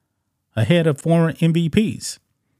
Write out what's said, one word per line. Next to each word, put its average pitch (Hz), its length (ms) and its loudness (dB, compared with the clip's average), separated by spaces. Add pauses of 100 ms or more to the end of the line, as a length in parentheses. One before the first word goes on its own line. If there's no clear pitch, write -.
(560)
ahead 165 320 2
of 143 120 -2
former 165 400 0
M 165 140 2
V 170 160 0
Ps. - 480 -2 (420)